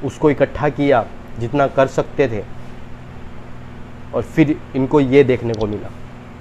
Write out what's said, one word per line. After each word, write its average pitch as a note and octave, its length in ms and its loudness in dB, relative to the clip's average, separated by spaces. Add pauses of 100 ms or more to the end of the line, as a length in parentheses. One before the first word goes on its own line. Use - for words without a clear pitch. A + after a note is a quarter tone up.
उसको D3 260 2
इकट्ठा C#3 380 2
किया C#3 360 4 (340)
जितना B2+ 280 2
कर C3+ 200 4
सकते C#3 420 0
थे, G#2+ 140 -4 (1700)
और A#2+ 80 0
फिर D3+ 340 2 (200)
इनको C3+ 240 4
ये C3+ 240 8
देखने A#2 300 0
को A2 120 0
मिला। G#2 220 -4 (520)